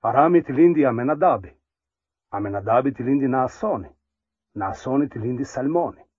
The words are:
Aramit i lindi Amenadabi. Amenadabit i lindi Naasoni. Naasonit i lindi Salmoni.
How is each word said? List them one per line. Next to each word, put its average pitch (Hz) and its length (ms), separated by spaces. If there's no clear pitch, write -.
Aramit 147 480
i 135 40
lindi 156 320
Amenadabi. 127 640
Amenadabit 104 680
i 120 40
lindi 135 240
Naasoni. 131 640
Naasonit 131 600
i 113 40
lindi 123 260
Salmoni. 143 580